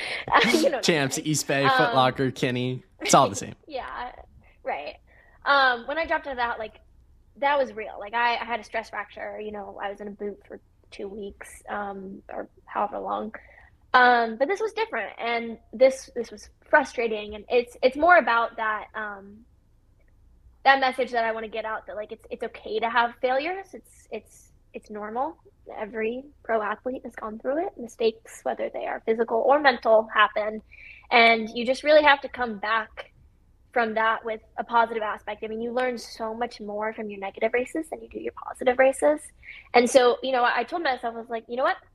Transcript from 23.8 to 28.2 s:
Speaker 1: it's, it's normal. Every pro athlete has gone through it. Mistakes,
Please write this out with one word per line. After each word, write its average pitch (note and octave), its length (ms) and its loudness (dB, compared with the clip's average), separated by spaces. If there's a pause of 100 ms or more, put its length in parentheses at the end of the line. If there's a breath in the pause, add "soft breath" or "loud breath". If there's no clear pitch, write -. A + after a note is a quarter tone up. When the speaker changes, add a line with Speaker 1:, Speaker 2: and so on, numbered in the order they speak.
Speaker 1:
it's, - 400 -16 (220)
it's - 160 -18
normal. A3 480 -6 (400)
Every A3 460 -6 (200)
pro A3+ 180 0
athlete G#3+ 440 -6
has A#3+ 100 -14
gone A3 220 -10
through D4+ 300 -4
it. - 100 -10
Mistakes, A3+ 680 -4